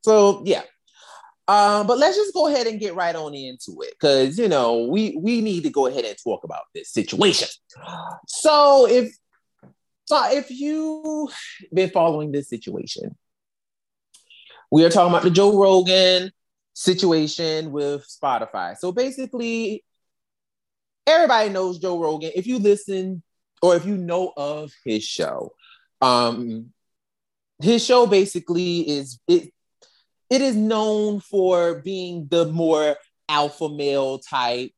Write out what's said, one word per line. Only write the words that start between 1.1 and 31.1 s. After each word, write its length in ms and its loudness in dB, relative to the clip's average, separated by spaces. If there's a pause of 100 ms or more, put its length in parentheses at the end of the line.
Um, 400 4
but 100 2
let's 180 4
just 200 -2
go 120 2
ahead 200 0
and 120 -6
get 140 -6
right 220 -2
on 180 -8
into 480 -16
it. 180 -14
'Cause, 380 4
you 100 0
know, 360 2
we, 360 -2
we 220 -2
need 220 -4
to 80 -2
go 160 0
ahead 180 -4
and 180 -10
talk 200 -4
about 180 -14 (140)
this 160 -16
situation. 560 0 (800)
So 600 6
if, 240 2 (920)
so 160 2 (100)
if 200 -2
you've 840 -6 (400)
been 160 0
following 420 0
this 180 -6
situation, 680 -12 (1600)
we 140 6
are 60 6
talking 200 4
about 120 2
the 80 2
Joe 280 4
Rogan 720 4 (480)
situation 960 0
with 340 -6
Spotify. 680 -6
So 160 -8
basically, 880 -6 (1200)
everybody 440 2
knows 280 -4
Joe 220 -4
Rogan. 340 -4
If 140 -6
you 100 -4
listen 640 -2 (400)
or 140 4
if 100 -4
you 120 -4
know 400 -4
of 340 -8 (140)
his 180 -2
show, 480 -8 (500)
um, 680 0 (920)
his 240 2
show 220 6
basically 800 0
is, 400 -8
it, 240 2 (800)
it 120 2
is 140 0
known 640 0